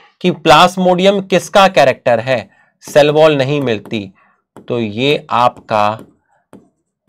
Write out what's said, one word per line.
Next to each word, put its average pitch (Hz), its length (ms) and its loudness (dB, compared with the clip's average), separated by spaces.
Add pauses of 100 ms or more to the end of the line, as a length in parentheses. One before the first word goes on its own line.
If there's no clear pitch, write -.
(220)
कि 180 100 -2
प्लाज्मोडियम 180 920 2
किसका 190 460 0
कैरेक्टर 131 520 0
है, 120 300 -6 (320)
सेल 147 280 2
वॉल 156 280 2
नहीं 143 240 -4
मिलती, 104 520 -6 (540)
तो 123 120 -6
ये 117 500 -4
आपका 110 680 -2 (1080)